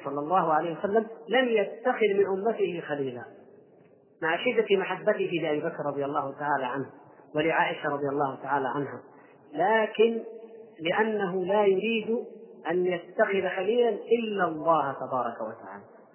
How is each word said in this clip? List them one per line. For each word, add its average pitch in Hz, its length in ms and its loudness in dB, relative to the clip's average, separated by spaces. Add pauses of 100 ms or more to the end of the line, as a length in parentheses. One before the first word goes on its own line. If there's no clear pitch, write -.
صلى 139 140 -4
الله 160 340 2
عليه 165 260 0
وسلم 214 280 0 (200)
لم 247 200 2
يتخذ 220 720 2
من 196 80 6
أمته 190 640 -2
خليلا، 135 360 -4 (1000)
مع 165 160 0
شدة 214 400 2
محبته 185 680 0
لأبي 151 160 0
بكر 156 260 -6
رضي 139 200 -2
الله 139 340 -2
تعالى 143 260 0
عنه 131 240 -4 (460)
ولعائشة 156 540 2
رضي 143 200 -2
الله 139 340 -2
تعالى 135 240 0
عنها، 127 340 -4 (520)
لكن 220 680 2 (580)
لأنه 190 680 0
لا 202 200 4
يريد 214 600 2 (460)
أن 180 140 2
يتخذ 185 720 0
خليلا 226 340 4
إلا 214 580 0
الله 151 460 2
تبارك 127 480 -4
وتعالى، 104 420 -10 (320)